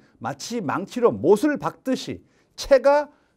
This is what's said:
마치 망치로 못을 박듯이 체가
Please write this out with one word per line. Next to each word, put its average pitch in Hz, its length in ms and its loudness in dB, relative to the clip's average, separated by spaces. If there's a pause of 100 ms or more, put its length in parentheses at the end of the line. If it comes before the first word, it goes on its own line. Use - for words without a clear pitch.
(180)
마치 143 440 -10
망치로 190 500 0
못을 208 460 2
박듯이 151 680 -6 (320)
체가 277 540 2 (280)